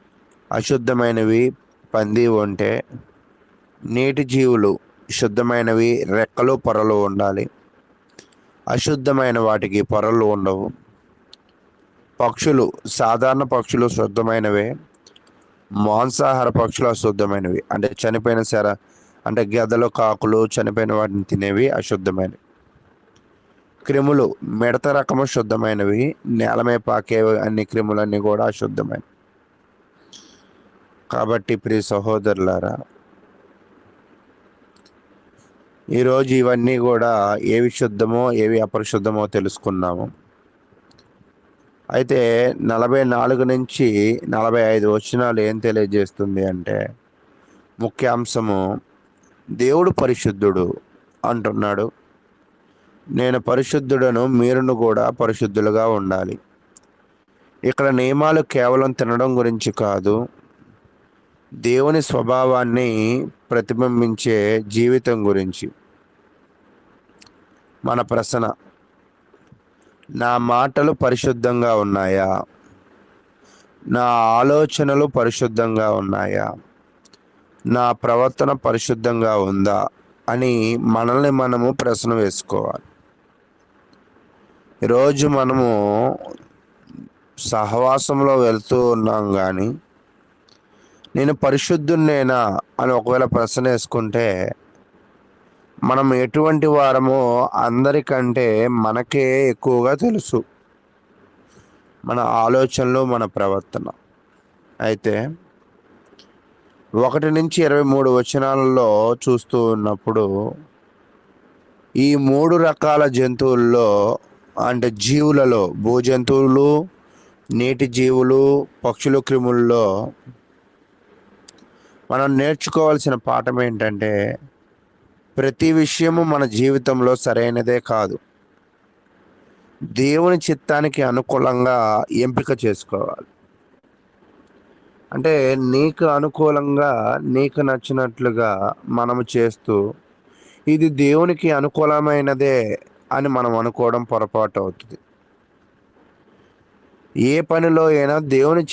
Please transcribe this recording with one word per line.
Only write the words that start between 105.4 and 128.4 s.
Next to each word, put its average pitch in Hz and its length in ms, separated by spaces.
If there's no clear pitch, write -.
ఒకటి 131 360
నుంచి 160 340
ఇరవై 147 180
మూడు 135 280
వచనాలలో 127 1080
చూస్తూ 120 360
ఉన్నప్పుడు, 107 880
ఈ 143 200
మూడు 143 400
రకాల 151 500
జంతువుల్లో, 120 1120
అంటే 123 240
జీవులలో, 127 800
భూజంతువులు, 131 1200
నీటి 127 340
జీవులు, 131 800
పక్షులు, 135 340
క్రిముల్లో 120 920
మనం 135 280
నేర్చుకోవాల్సిన 151 760
పాఠం 123 480
ఏంటంటే, 107 760
ప్రతి 135 360
విషయము 165 500
మన 147 220
జీవితంలో 127 720
సరైనదే 117 640
కాదు. 104 380